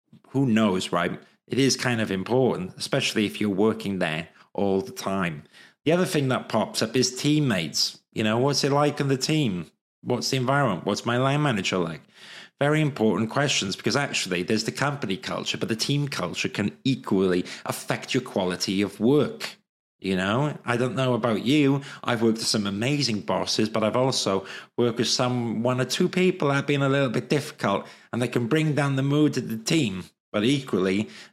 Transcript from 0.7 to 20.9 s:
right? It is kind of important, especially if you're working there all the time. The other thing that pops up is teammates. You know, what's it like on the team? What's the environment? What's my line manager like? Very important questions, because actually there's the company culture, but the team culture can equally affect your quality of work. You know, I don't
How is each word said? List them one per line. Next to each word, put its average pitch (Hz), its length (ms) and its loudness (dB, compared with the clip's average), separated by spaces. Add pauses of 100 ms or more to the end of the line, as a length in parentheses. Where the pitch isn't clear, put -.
right? 87 260 0 (260)
It - 140 -2
is 127 160 4
kind 120 240 0
of 107 100 -2
important, 95 680 0
especially 120 480 0
if 101 160 -4
you're 107 80 0
working 98 500 0
there 80 300 -4 (240)
all 98 260 0
the - 140 -6
time. 90 500 -4 (400)
The 143 80 2
other 180 140 4
thing 139 240 0
that 110 180 -2
pops - 340 0
up 110 140 0
is 123 180 2
teammates. 131 840 0 (140)
You 110 100 -2
know, 110 140 2
what's 139 260 2
it 139 80 2
like 143 300 2
on 139 80 0
the 135 80 2
team? 123 520 0 (340)
What's 120 260 -4
the 135 80 0
environment? 127 480 2
What's 101 200 -2
my 120 120 0
line 135 240 2
manager 101 360 0
like? 80 240 -2 (600)
Very 151 200 4
important 110 480 2
questions, 135 460 0
because 104 200 0
actually 92 480 -2
there's 110 200 0
the - 80 -4
company 135 460 -2
culture, - 400 -6
but 101 120 -4
the 113 60 -2
team 143 320 -2
culture - 400 -4
can - 380 -4
equally 95 600 2 (200)
affect - 480 -6
your 127 100 0
quality 95 580 -2
of 98 180 -4
work. 120 580 0 (420)
You 95 160 -2
know, 113 500 0
I 120 120 0
don't 120 180 -2